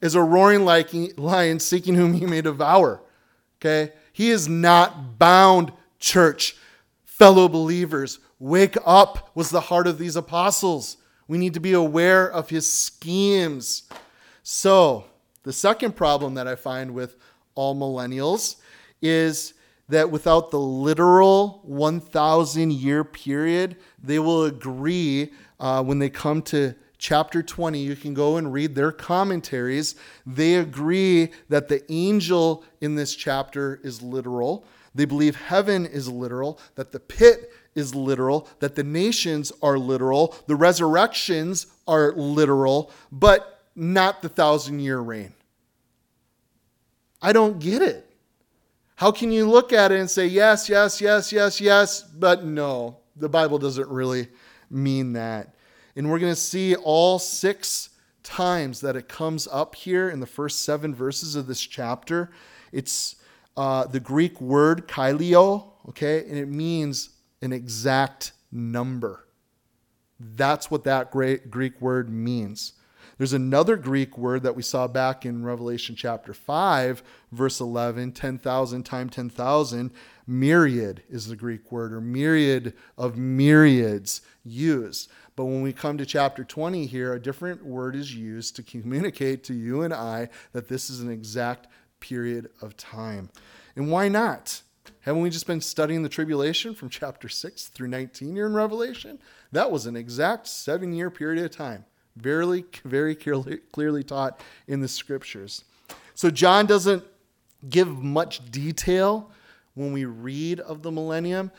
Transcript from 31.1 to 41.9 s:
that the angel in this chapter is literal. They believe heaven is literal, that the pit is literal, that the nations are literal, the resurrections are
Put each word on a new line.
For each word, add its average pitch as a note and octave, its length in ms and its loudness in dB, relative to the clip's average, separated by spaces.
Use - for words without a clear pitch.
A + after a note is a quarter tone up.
that C#3+ 180 0
the C#3 240 0
angel E3+ 720 2
in D3+ 160 -4
this C#3+ 180 -4
chapter C#3 680 -6
is A#2+ 180 -12
literal. B2 640 -6
They C#3+ 100 2
believe D3 300 0
heaven F#3+ 500 0
is C#3 240 -8
literal, B2 500 -8
that - 180 -12
the B2+ 80 -14
pit - 540 6
is C3+ 180 -6
literal, C3+ 560 -2
that C#3 160 -6
the D3 80 -2
nations D#3+ 680 -2
are C#3 160 4
literal, C3 580 0
the D3 80 0
resurrections E3+ 1120 2
are D#3 260 4